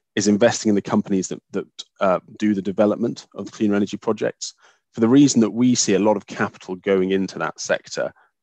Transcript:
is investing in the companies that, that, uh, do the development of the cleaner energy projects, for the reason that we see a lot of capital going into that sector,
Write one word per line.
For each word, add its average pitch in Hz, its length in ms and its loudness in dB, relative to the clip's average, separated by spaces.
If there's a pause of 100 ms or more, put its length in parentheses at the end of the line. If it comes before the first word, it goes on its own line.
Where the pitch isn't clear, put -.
(160)
is 101 120 -2
investing 104 420 2
in 101 60 2
the 98 60 0
companies 101 480 -2
that, - 120 -10 (100)
that, 95 160 -6 (340)
uh, 92 180 2 (180)
do 107 160 0
the 98 80 -2
development 104 720 -2
of 101 120 -12
the - 60 -16
cleaner 104 240 -2
energy 101 220 -2
projects, - 560 -6 (400)
for - 60 -10
the 113 80 4
reason 131 340 6
that 107 100 2
we 123 220 2
see 107 220 0
a 90 40 2
lot 104 180 2
of - 100 -12
capital - 480 -8
going 95 360 0
into 95 280 -2
that 80 200 -8
sector, - 540 -6 (300)